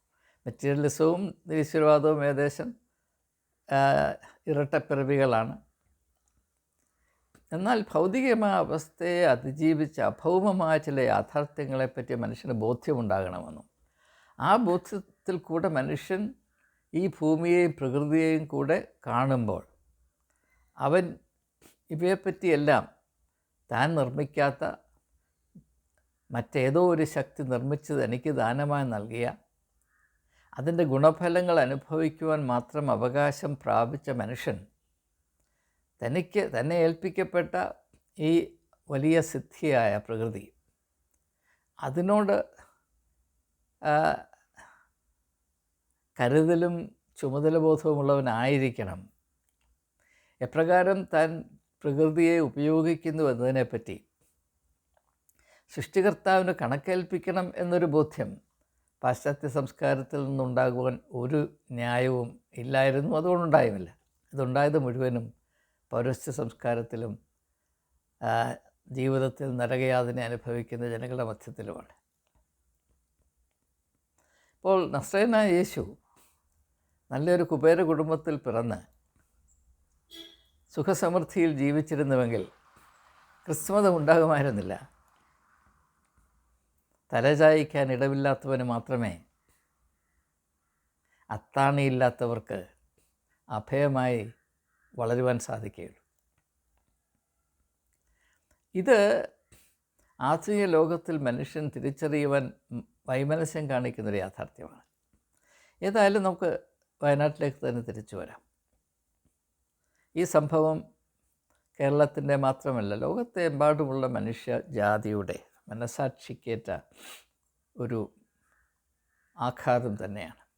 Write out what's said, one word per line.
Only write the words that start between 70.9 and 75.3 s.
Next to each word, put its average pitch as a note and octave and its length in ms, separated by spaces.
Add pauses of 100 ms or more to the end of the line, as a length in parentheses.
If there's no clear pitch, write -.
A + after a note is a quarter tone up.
മധ്യത്തിലുമാണ്. G#2+ 640 (2500)
ഇപ്പോൾ F#3+ 280 (120)
നസ്രയനായ G#3+ 640